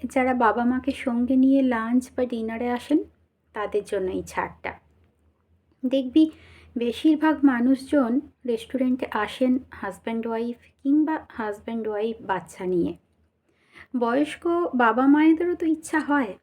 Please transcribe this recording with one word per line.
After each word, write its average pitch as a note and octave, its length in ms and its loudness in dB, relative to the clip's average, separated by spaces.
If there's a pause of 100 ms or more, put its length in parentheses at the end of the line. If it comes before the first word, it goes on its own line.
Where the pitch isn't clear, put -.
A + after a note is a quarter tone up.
যারা B3+ 280 0
বাবা A#3+ 320 2
মাকে B3+ 260 -2
সঙ্গে B3 440 -2
নিয়ে C4+ 260 6
লাঞ্চ B3 540 0
বা B3+ 100 -2
ডিনারে A3+ 440 -4
আসেন, C4+ 340 0 (500)
তাদের G#3 320 -4
জন্য F#3+ 260 -4
এই F#3 120 -6
ছাড়টা। - 560 -8 (1040)
দেখবি C4+ 460 2 (460)
বেশিরভাগ D4 680 2
মানুষজন C4 720 2 (280)
রেস্টুরেন্টে B3+ 640 -2
আসেন B3+ 480 0 (120)
হাজব্যান্ড A3+ 560 -8
ওয়াইফ A#3 280 -4 (280)
কিংবা D4+ 460 2
হাজব্যান্ড A3 580 -6
ওয়াইফ G#3+ 340 -2
বাচ্চা F#3 440 -6
নিয়ে। F3 320 0 (1000)
বয়স্ক D4 760 -2
বাবা A#3+ 320 2
মায়েদেরও D#4+ 480 4
তো F4 100 -6
ইচ্ছা D#4+ 340 -2
হয় C4+ 440 -2